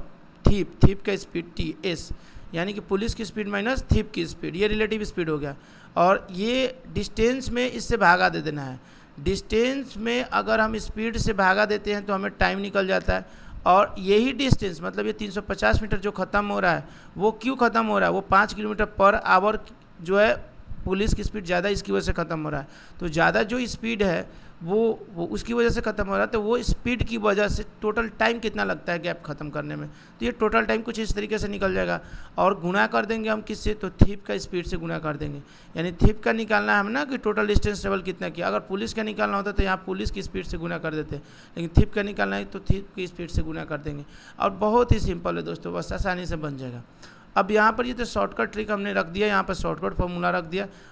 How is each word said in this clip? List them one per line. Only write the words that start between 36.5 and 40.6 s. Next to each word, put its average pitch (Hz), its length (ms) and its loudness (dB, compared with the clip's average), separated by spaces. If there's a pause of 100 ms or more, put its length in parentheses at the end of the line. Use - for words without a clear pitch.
है 208 60 4
हमें 202 120 -2
ना 277 120 -2
कि 262 140 -6
टोटल 208 280 0
डिस्टेंस 208 340 4
ट्रेवल 196 220 0
कितना 180 260 -6
किया, 170 180 -4
अगर - 140 0
पुलिस 202 340 -6
का 220 80 -2
निकालना 208 340 -2
होता 196 160 -2
तो 202 100 2
यहाँ 190 240 0
पुलिस 196 240 -2
की 202 120 -6
स्पीड 185 240 -8
से 175 120 -6
गुणा 170 200 -6